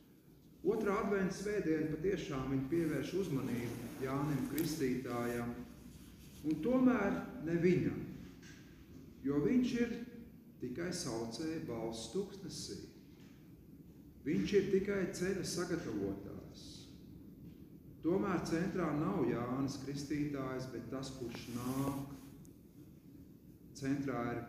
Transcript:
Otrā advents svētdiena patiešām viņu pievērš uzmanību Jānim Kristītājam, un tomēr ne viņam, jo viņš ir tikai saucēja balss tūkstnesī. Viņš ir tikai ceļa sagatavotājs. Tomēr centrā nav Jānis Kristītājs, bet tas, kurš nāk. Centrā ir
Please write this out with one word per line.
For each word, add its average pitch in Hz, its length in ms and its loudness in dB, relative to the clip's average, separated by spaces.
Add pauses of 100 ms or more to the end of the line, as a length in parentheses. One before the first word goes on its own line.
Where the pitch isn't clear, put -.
(600)
Otrā 202 400 4
advents 196 420 2
svētdiena 160 480 2
patiešām 139 600 0
viņu 135 180 2
pievērš 156 460 2
uzmanību 120 840 0
Jānim 135 480 2
Kristītājam, 123 1080 2 (840)
un 156 220 0
tomēr 233 560 6 (220)
ne 165 180 2
viņam, 156 400 6 (1200)
jo 143 200 2
viņš 247 360 6
ir 233 220 2 (600)
tikai 170 360 -4
saucēja 131 720 -2
balss 113 460 -4
tūkstnesī. 151 680 -4 (1400)
Viņš 190 340 2
ir - 160 6
tikai 196 380 4
ceļa 180 340 0
sagatavotājs. 98 1300 -4 (1300)
Tomēr 185 440 4
centrā 165 480 2
nav 160 360 4
Jānis 123 540 2
Kristītājs, 139 920 -2
bet 117 200 -8
tas, 131 200 -4
kurš - 400 -6
nāk. 135 640 -2 (1600)
Centrā 135 560 0
ir 117 220 -2